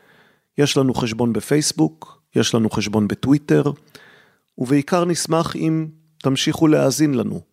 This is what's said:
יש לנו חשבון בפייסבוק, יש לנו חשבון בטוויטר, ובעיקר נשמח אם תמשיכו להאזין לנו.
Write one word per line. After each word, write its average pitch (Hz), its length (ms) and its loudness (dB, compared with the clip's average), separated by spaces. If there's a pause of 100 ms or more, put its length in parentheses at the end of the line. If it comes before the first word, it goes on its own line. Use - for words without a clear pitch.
(580)
יש 143 200 0
לנו 131 160 2
חשבון 113 400 -2
בפייסבוק, 151 880 -2 (140)
יש 117 200 0
לנו 110 140 2
חשבון 104 380 0
בטוויטר, 147 560 0 (920)
ובעיקר 143 480 0
נשמח 165 500 -2
אם 160 320 -2 (300)
תמשיכו 147 500 0
להאזין 143 460 2
לנו. 104 280 -4 (120)